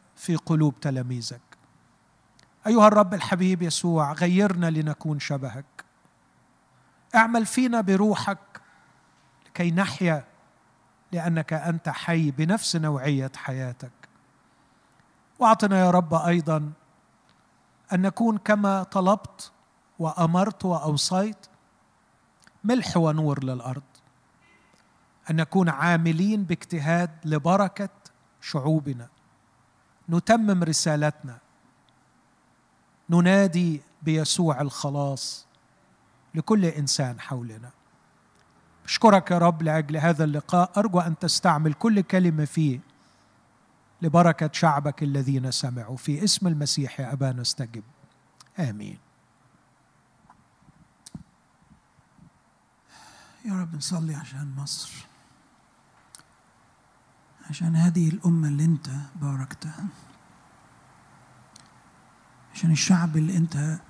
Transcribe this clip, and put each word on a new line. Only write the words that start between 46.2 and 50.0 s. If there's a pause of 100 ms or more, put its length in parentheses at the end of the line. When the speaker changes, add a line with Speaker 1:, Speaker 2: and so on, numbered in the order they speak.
Speaker 1:
اسم
المسيح
يا
أبانا
استجب، (760)
آمين. (4000)